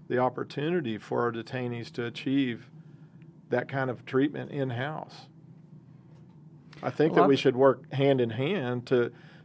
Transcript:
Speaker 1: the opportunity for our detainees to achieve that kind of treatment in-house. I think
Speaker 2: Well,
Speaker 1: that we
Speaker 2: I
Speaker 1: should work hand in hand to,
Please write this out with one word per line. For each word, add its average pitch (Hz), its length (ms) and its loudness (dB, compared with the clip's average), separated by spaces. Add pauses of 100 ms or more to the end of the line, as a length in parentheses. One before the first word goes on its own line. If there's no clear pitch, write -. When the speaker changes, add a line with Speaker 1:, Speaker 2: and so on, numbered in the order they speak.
Speaker 1:
the 123 120 0
opportunity 127 800 -2
for 123 260 -2
our 117 100 0
detainees 120 600 -8
to 120 120 -6
achieve 123 640 -2 (800)
that 123 180 0
kind 131 220 -2
of - 160 -12
treatment 135 460 -2
in-house. 131 720 -6 (1600)
I 131 80 -2
think 151 240 2
Speaker 2:
Well, 156 100 6
Speaker 1:
that 196 40 6
we 139 60 6
Speaker 2:
I 131 40 4
Speaker 1:
should 127 180 2
work 135 360 4
hand 139 280 4
in 117 100 2
hand 123 560 -4
to, 120 240 2 (340)